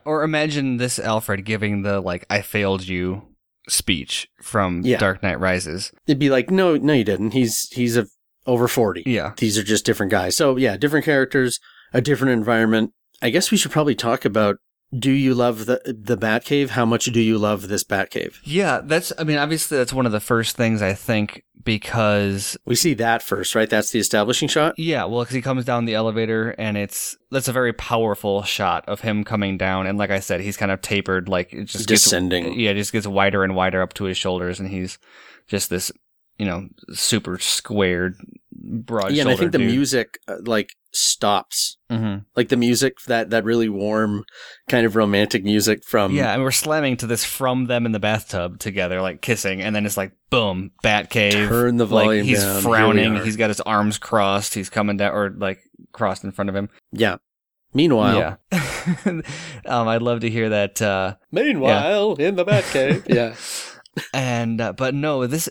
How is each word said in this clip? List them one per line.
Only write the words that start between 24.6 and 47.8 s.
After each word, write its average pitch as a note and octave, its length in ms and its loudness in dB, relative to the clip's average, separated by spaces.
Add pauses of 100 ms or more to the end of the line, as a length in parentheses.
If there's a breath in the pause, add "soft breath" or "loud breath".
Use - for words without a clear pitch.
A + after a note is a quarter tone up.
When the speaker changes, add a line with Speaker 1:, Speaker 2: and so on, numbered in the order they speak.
Speaker 1:
Yeah, D#3+ 280 -2
well, A#2 180 -2
'cause A#2+ 100 -6
he C3 80 -2
comes C3 220 -2
down A#2+ 220 -2
the A2+ 100 -2
elevator A2 640 0
and G#2+ 180 -2
it's, - 380 -6 (160)
that's C3 160 -2
a B2+ 60 -2
very B2 180 2
powerful G#2+ 720 -2
shot F2 460 -2
of G2+ 120 -6
him G#2 220 0
coming G2+ 340 -2
down. F#2+ 300 -2
And G2+ 100 -2
like G2+ 140 -2
I F#2+ 80 0
said, F#2 220 -4
he's G2 160 -6
kind G2 140 -2
of F#2+ 100 -4
tapered, F#2+ 480 -2
like, F2+ 240 -2
it E2 120 -10
just G#2 220 -8
gets G#2+ 160 6
Speaker 2:
Descending. F2+ 560 0
Speaker 1:
Yeah, A2 120 2
it G2 40 -2
just G2+ 160 -4
gets G#2 160 -2
wider G2 380 2
and F#2+ 100 -2
wider F#2 260 0
up F2+ 120 -4
to - 100 -8
his F#2 140 -4
shoulders. F2+ 420 -4
And F#2+ 100 -8
he's F#2 300 -6 (480 loud breath)
just - 220 -4
this, F2+ 240 -4 (440)
you G#2+ 80 -4
know, F2 220 -4 (220)
super - 500 -2
squared, F#2 760 -2 (360)
broad A2 600 -4
Speaker 2:
Yeah, D3 80 2
and C#3 80 2
I B2+ 80 4
think E3 160 0
the D3+ 60 2
Speaker 1:
shouldered A#2 100 2
dude. A#2 60 2
Speaker 2:
music, C3 420 0 (100)
uh, G2 180 -8
like, A2 240 0 (260)
stops. - 840 0 (140)
Speaker 1:
Mm-hmm. A2 280 -2 (160)
Speaker 2:
Like, B2 140 0
the B2+ 80 4
music, A#2+ 360 2 (140)
that, A2+ 240 -2
that A2+ 120 2
really A2+ 260 2
warm, G#2 540 -2 (460 loud breath)
kind A#2+ 160 4
of G#2 100 0
romantic G#2 480 2
music G#2+ 400 2
from G2+ 300 2
Speaker 1:
Yeah, B2+ 200 0
and C3 100 -2
we're C3 80 0
slamming D3 460 0
to B2 100 -8
this A2+ 180 -2
from B2+ 400 -2
them A#2+ 220 0